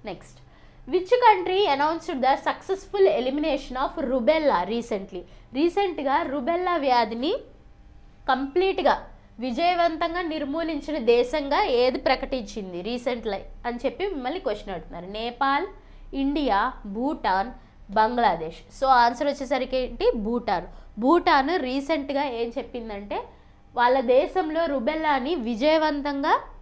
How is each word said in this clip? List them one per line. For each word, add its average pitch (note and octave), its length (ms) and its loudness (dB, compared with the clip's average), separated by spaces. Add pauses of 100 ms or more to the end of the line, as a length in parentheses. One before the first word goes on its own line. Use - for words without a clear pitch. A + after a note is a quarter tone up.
Next, - 300 -14 (540)
which F#4 200 0 (120)
country F#4+ 380 6 (120)
announced D#4 380 -2 (120)
the C4+ 100 4 (140)
successful F#4+ 580 0 (140)
elimination C4+ 640 -2
of E4 120 -4 (160)
rubella C4+ 460 4 (160)
recently? G3 480 -6 (360)
రీసెంట్గా D#4+ 600 0 (160)
rubella E4+ 500 0
వ్యాధిని A#3+ 480 2 (960)
కంప్లీట్గా C#4 680 2 (480)
విజయవంతంగా E4+ 760 0 (120)
నిర్మూలించిన D#4 600 -4 (180)
దేశంగా C#4 460 0 (220)
ఏది B3+ 160 2 (100)
ప్రకటించింది A3+ 680 -4 (120)
రీసెంట్లీ A#3+ 500 -4 (260)
అని A#3+ 180 -6
చెప్పి D#4 280 -4
మిమ్మల్ని C#4+ 340 -6
question G#3 280 -6
అడుగుతున్నారు. E3+ 340 -12 (100)
నేపాల్, C4+ 480 -2 (560)
ఇండియా, C#4 360 2 (380)
భూటాన్, A#3 540 -2 (480)
బంగ్లాదేశ్. A3 600 2 (200)
So, C4+ 80 0 (180)
answer B3+ 260 2
వచ్చేసరికి C4 540 -2
ఏంటి? F4+ 220 -2 (200)
భూటాన్. A3+ 400 0 (360)
భూటాన్ E4 500 4 (160)
రీసెంట్గా C#4 560 -2 (160)
ఏం A#3 80 -2 (100)
చెప్పిందంటే A3+ 600 -8 (600)
వాళ్ళ B3 180 6 (200)
దేశంలో D#4+ 460 2 (120)
రుబెల్లాని C#4+ 580 0 (160)
విజయవంతంగా D4 840 2 (280)